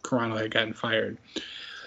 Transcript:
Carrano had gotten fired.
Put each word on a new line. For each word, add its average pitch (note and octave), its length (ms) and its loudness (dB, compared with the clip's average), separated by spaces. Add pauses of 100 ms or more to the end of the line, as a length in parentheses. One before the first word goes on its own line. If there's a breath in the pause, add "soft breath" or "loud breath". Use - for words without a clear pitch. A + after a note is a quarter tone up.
Carrano A#2 360 2
had A2 120 0
gotten A2 220 2
fired. A2 440 2 (680 loud breath)